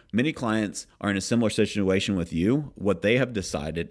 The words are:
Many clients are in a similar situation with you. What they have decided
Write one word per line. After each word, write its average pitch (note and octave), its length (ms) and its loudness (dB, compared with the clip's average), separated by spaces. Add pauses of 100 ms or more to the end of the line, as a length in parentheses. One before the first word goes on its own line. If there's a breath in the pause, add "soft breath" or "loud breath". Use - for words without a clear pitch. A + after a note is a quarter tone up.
(120)
Many C3 200 0
clients A2 560 -2 (120)
are G2+ 80 0
in G2+ 80 2
a F#2+ 40 0
similar A#2 300 2
situation G2 640 2
with E2+ 160 -2
you. A#2 420 0
What F#2+ 280 -2
they A2 160 4
have B2+ 140 0
decided E2 580 -6